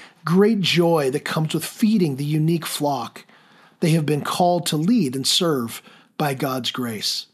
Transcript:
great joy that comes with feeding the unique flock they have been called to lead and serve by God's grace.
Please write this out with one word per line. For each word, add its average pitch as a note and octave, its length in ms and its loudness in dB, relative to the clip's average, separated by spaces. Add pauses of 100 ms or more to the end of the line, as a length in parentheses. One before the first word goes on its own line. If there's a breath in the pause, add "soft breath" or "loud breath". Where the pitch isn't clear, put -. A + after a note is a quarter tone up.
(260 loud breath)
great G3+ 340 4
joy E3 500 2
that C3+ 140 -4
comes D#3 300 -4
with D#3 100 -2
feeding F#3 540 0
the C#3+ 80 -4
unique D#3 400 0
flock C3+ 600 -4 (540 soft breath)
they D#3+ 120 2
have D#3 140 2
been D3 160 0
called F3 440 0
to D#3+ 120 -2
lead D#3+ 380 0
and C3+ 100 -4
serve C3+ 560 0 (360 loud breath)
by D3 160 -2
God's C3 360 -4
grace. A#2 640 -6